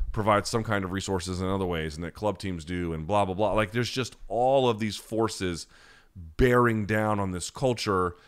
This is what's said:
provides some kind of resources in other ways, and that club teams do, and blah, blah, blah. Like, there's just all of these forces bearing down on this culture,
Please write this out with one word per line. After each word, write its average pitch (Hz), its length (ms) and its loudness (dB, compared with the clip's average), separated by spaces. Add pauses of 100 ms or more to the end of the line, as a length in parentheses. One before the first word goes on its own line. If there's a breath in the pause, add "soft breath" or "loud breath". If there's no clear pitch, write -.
(120)
provides 104 360 2
some 113 160 -2
kind 101 200 0
of 87 80 -4
resources 92 480 -4
in 92 80 -2
other 95 180 0
ways, 80 300 -4
and 85 80 -8
that 80 100 -10
club 104 240 -2
teams 90 260 -6
do, 87 280 -4
and 78 140 -6
blah, 101 180 2
blah, 92 100 -2
blah. 98 180 2
Like, 104 200 0
there's 120 180 -2
just - 260 -4 (100)
all 127 440 4
of 107 80 0
these 107 180 -4
forces 101 720 -2 (680 loud breath)
bearing 120 500 6
down 107 340 2
on 95 120 -2
this 87 180 -6
culture, 98 680 0 (100)